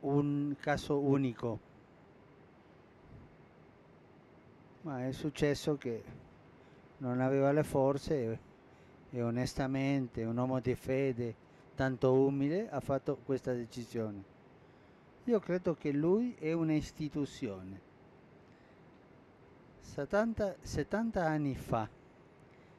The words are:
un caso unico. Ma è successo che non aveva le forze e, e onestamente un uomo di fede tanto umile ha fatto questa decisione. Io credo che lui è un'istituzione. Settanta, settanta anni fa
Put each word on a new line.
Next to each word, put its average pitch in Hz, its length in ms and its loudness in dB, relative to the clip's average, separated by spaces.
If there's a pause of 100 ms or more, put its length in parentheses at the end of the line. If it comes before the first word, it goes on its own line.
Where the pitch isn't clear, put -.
un 143 580 2
caso 143 400 0
unico. 135 600 0 (3250)
Ma 131 260 -4
è 131 40 -2
successo 147 680 0
che 117 260 -6 (960)
non 123 220 -2
aveva 139 320 4
le 151 120 4
forze 139 520 0
e, 113 240 -2 (720)
e 123 100 -4
onestamente 131 1040 0
un 117 140 -2
uomo 127 220 0
di 123 160 0
fede 127 600 -2 (400)
tanto 131 380 4
umile 139 560 4
ha 143 100 -2
fatto 139 440 -2
questa 131 300 -2
decisione. 113 720 -6 (1000)
Io 233 140 4
credo 180 360 0
che 147 160 -2
lui 185 480 4
è 156 120 0
un'istituzione. 143 1400 -2 (1900)
Settanta, 202 840 0
settanta 196 640 -2
anni 151 300 2
fa 110 320 -2 (920)